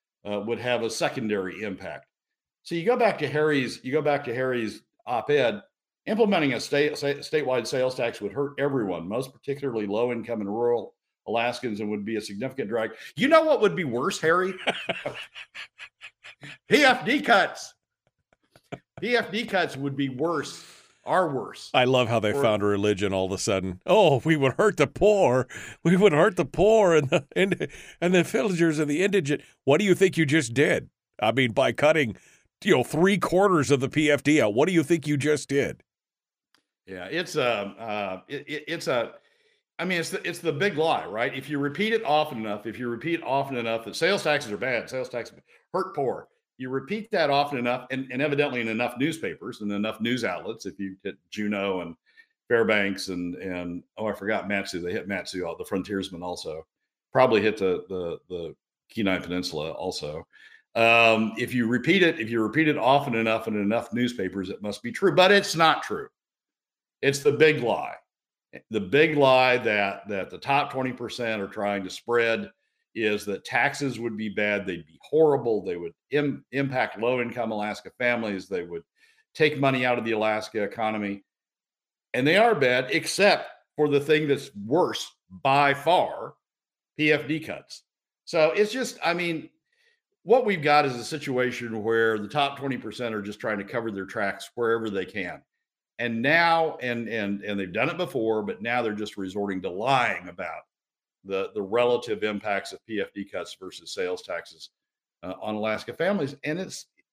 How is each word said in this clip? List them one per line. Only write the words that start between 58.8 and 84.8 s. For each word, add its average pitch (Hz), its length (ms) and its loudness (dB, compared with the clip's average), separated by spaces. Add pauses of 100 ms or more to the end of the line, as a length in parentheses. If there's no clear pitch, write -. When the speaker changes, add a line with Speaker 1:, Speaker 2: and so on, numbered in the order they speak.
Speaker 1:
Kenai 95 260 0
Peninsula 82 520 -6
also. 80 560 -8 (480)
Um, 113 640 6
if 123 160 -4
you 120 140 2
repeat 147 360 4
it, 160 160 4
if 110 100 -4
you 113 120 0
repeat 147 260 2
it 135 100 2
often 127 380 4
enough 113 320 0
in 107 80 -4
enough 104 380 0
newspapers, 98 560 -4
it 98 120 -10
must 101 220 -8
be 120 80 -8
true, 165 240 2
but 185 160 6
it's 196 240 2
not 160 280 2
true. - 240 -8 (960)
It's 139 180 2
the 147 120 4
big 139 320 4
lie. 80 320 -2 (720)
The 107 100 -2
big 143 380 2
lie 127 400 6
that, 104 520 0
that 95 200 -6
the 92 80 -16
top 139 340 -2
twenty 131 200 -4
percent 113 500 -6
are 98 60 -6
trying 101 380 -4
to 90 40 -10
spread 113 640 0 (440)
is 104 300 -2
that 98 200 -6
taxes 131 540 -2
would 113 180 -6
be 110 120 -6
bad. 101 360 -2
They'd 85 200 -6
be - 160 -20
horrible. 135 640 2
They 90 140 -6
would 85 160 -10 (180)
im-, 143 400 -2
impact 131 480 -2
low-income 117 520 -2
Alaska 104 460 -6
families. 113 500 -2
They 90 160 -6
would 85 200 -10 (520)
take 151 240 2
money 131 260 2
out 123 140 2
of 113 60 -6
the 113 60 -2
Alaska 107 520 -2
economy. 104 600 -4 (920)
And 127 100 0
they 170 120 4
are 226 180 6
bad, 135 340 2
except 165 600 2 (260)
for 151 120 2
the 139 120 4
thing 156 280 2
that's - 220 0 (160)
worse 123 420 0 (360)